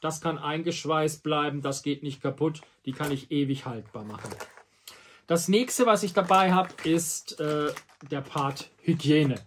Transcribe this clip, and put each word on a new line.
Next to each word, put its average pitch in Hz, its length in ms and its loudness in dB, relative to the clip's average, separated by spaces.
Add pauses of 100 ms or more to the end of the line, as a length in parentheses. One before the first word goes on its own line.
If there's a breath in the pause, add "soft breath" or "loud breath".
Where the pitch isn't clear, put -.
Das 156 180 -4
kann 160 160 -2
eingeschweißt 156 880 -2
bleiben, 147 400 0
das 139 200 -4
geht 143 200 -4
nicht 139 180 -8
kaputt. 151 400 -2 (240 loud breath)
Die 131 80 -6
kann 147 180 -4
ich 135 200 -6
ewig 139 340 -2
haltbar 107 400 -12
machen. 107 240 -12 (1000 loud breath)
Das 170 220 0
nächste, 240 380 4
was 208 160 6
ich 196 100 -2
dabei 190 400 6
habe, 185 160 4 (160)
ist, - 560 -2
äh, 151 280 0 (420)
der 143 100 -4
Part 139 480 -4 (140)
Hygiene. 151 540 4 (100)